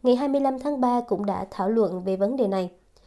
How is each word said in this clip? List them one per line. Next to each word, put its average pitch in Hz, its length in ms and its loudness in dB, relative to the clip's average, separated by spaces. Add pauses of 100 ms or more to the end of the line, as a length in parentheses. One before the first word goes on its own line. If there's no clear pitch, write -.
ngày 247 120 6
hai 277 120 -2
mươi 277 140 2
lăm 262 180 0
tháng 277 220 -2
ba 247 200 2
cũng 208 240 -2
đã 190 260 -4
thảo 190 180 -2
luận 185 340 2
về 190 120 0
vấn 202 200 0
đề 240 120 2
này. 185 240 -2 (360)